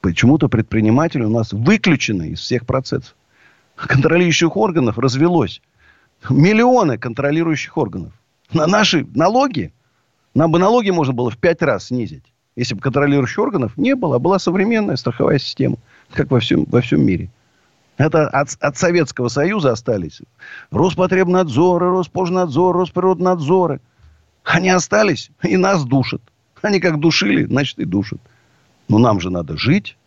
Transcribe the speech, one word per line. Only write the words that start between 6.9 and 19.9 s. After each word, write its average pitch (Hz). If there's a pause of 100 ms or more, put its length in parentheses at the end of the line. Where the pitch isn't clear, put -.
контролирующих 143
органов. 92 (380)
На 156
наши 185
налоги, 196 (600)
нам 160
бы 170
налоги 208
можно 151
было 120
в 107
пять 170
раз 143
снизить, 127 (320)
если 117
бы 98
контролирующих 143
органов 202
не 240
было, 185
а -
была 180
современная 202
страховая -
система, - (340)
как 139
во 123
всём, -
во 123
всём 143
мире. 90 (680)
Это 160
от, -
от 143
Советского 170
Союза 147
остались 110 (500)